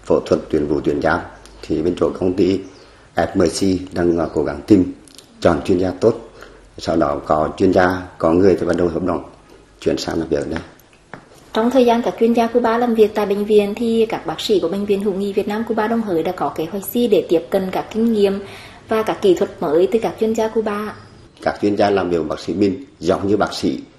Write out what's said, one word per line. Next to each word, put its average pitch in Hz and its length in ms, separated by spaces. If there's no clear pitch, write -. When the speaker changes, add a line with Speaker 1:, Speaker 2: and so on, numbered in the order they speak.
Speaker 1:
phẫu 76 140
thuật 80 300
tuyến 73 180
vú 73 140
tuyến 71 200
giáp 80 360
thì 78 200
bên 87 180
chỗ 78 100
công 92 140
ty 92 260
S 85 220
M 92 40
C 90 540
đang, 85 220
à, 82 160
cố 76 100
gắng 71 240
tìm 92 260
chọn 85 260
chuyên 196 120
gia 92 140
tốt, - 400
sau 82 180
đó 71 300
có 78 320
chuyên 92 160
gia, 92 280
có 82 140
người 90 280
thì 82 60
bắt 85 120
đầu 87 100
hợp 80 160
đồng 85 200
chuyển 76 160
sang 82 220
làm 80 100
việc 71 200
đây. 80 100
Speaker 2:
Trong 226 180
thời 254 140
gian 233 160
các 202 180
chuyên 233 140
gia 233 140
Cuba 233 300
làm 240 180
việc 214 200
tại 208 100
bệnh 202 200
viện 208 320
thì 226 320
các - 160
bác 156 160
sĩ 202 180
của 165 100
Bệnh 202 160
viện 202 180
Hữu 208 100
nghị 196 200
Việt 196 140
Nam 214 200
Cuba 220 200
Đồng 226 140
Hới 175 220
đã 185 80
có 156 180
kế 120 220
hoạch 196 140
gì 240 220
để 196 220
tiếp 165 200
cận 190 220
các 165 220
kinh 226 200
nghiệm 196 260
và 220 160
các - 180
kỹ 190 120
thuật - 260
mới 170 320
từ 226 80
các 175 200
chuyên 220 140
gia 220 140
Cuba? 214 480
Speaker 1:
Các 80 200
chuyên 101 140
gia 101 140
làm 95 200
việc 87 80
với 78 100
bác 76 120
sĩ - 140
Bình 95 300
giống 90 280
như 101 100
bác 82 160
sĩ 85 260